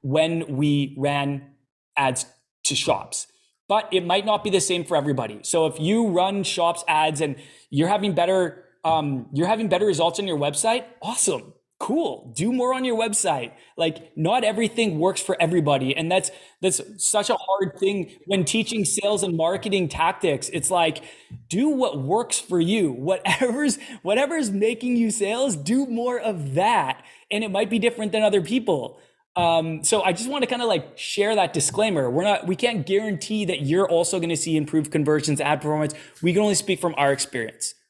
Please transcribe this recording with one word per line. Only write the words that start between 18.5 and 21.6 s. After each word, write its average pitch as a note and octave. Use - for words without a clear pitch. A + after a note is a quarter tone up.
sales G3+
and F3
marketing F#3
tactics. D#3+
It's E3
like, E3
do B3+